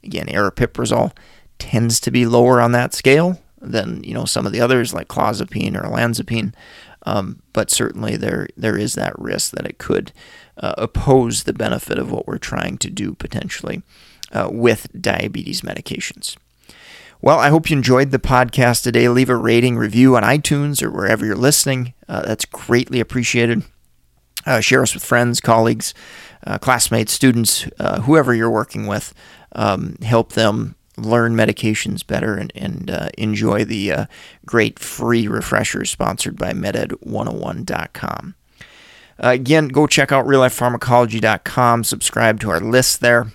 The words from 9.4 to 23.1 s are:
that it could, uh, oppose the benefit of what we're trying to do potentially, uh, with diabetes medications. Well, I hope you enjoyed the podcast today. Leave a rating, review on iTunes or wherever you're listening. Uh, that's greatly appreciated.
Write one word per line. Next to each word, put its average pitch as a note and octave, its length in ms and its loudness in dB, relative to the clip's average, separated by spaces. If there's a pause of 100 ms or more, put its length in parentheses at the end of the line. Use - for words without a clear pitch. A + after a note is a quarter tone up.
that - 120 -8
it - 140 -12
could, - 320 -4 (460)
uh, - 200 -6
oppose A#2+ 680 2
the - 100 -4
benefit - 440 -4
of - 140 -6
what - 160 -2
we're - 100 -6
trying - 420 -6
to - 120 -6
do - 240 -8
potentially, - 680 -8 (500)
uh, - 200 -4
with A2+ 360 2 (120)
diabetes - 640 -4
medications. - 760 -10 (840)
Well, C#3+ 160 6
I C3+ 120 4
hope D#3+ 200 4
you D3+ 80 2
enjoyed C3 340 4
the C3+ 60 0
podcast B2 640 2
today. A#2+ 280 4
Leave B2 200 4
a B2 60 4
rating, A#2+ 420 2
review A#2 380 6
on A2 80 4
iTunes C#3+ 580 0
or A2+ 80 -2
wherever G#2+ 360 0
you're G#2+ 100 -2
listening. B2+ 580 0 (140)
Uh, - 140 -8
that's - 240 -4
greatly B2 540 0
appreciated. A#2 640 0 (840)